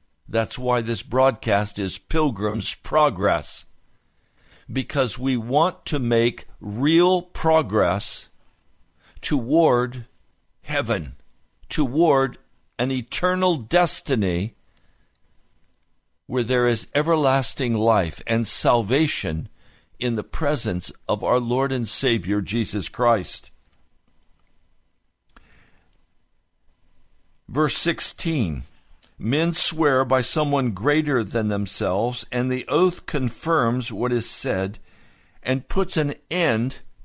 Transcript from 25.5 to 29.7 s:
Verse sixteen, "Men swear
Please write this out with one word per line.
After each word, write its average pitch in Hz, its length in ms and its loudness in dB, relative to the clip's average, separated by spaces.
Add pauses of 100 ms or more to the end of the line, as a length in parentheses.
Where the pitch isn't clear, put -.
Verse 143 300 0
sixteen, 127 880 -2 (520)
"Men 160 360 0
swear 147 500 2